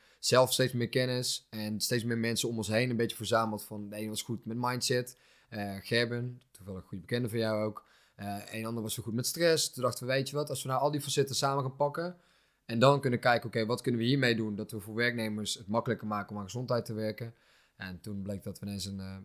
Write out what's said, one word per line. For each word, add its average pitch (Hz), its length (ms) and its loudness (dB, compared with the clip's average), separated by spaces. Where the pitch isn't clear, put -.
Zelf 127 340 6
steeds 127 200 2
meer 120 160 0
kennis 127 600 -2
en 107 320 -4
steeds 120 220 0
meer 117 140 0
mensen 117 320 0
om 117 80 -2
ons 104 100 -4
heen 113 220 4
een 120 80 0
beetje 113 180 0
verzameld 110 480 2
van, 104 260 -10
de 104 60 -10
ene 107 140 -6
was 107 120 -6
goed 110 240 -6
met 113 140 -4
mindset. 123 580 0
Eh, 101 320 -6
Gerben, 120 600 -2
toevallig 95 300 -12
een - 60 -18
goede 92 160 -12
bekende 120 260 -2
van 113 100 -2
jou 110 240 2
ook. 107 220 -6
Eh, 101 220 -8
een 110 140 -6
ander 113 180 -4
was 107 100 -4
zo 117 100 -6
goed 113 100 -4
met 123 140 0
stress. 165 460 4
Toen 123 100 -6
dachten 123 240 0
we, 127 60 2
weet 135 160 2
je 139 60 -6
wat, 147 140 0
als 131 140 -4
we 135 60 -4
nou 131 120 2
al 151 100 4
die 151 100 0
facetten 135 340 0
samen 139 280 2
gaan 131 120 -4
pakken 165 420 0
en 117 140 -2
dan 139 220 10
kunnen 120 180 2
kijken, 120 280 4
oké, 113 180 0
wat 117 160 -2
kunnen 120 200 0
we 117 60 2
hiermee 127 280 4
doen? 107 200 -2
Dat 107 160 -6
we 110 80 -6
voor 107 160 -10
werknemers 110 580 0
het 92 140 -12
makkelijker 110 400 0
maken 104 240 -4
om 104 60 -8
aan 104 60 -6
gezondheid 120 420 -2
te 117 80 -8
werken. 110 400 -4
En 92 240 -10
toen 101 220 -8
bleek 98 220 -6
dat 98 160 -10
we - 60 -10
ineens 101 200 -6
een, 98 140 -6
eh, 95 260 -10